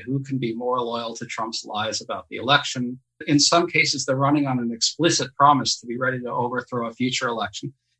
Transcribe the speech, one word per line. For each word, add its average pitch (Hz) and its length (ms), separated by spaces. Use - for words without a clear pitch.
who 135 180
can 139 140
be 117 160
more 123 260
loyal 117 360
to 113 100
Trump's 113 400
lies 107 340
about 110 300
the 104 80
election. 127 600
In 147 140
some 170 280
cases, 147 380
they're 135 100
running 143 300
on 127 140
an 117 120
explicit 135 640
promise 139 440
to - 80
be 117 100
ready 127 220
to 120 100
overthrow 123 580
a 113 60
future 127 340
election. 113 460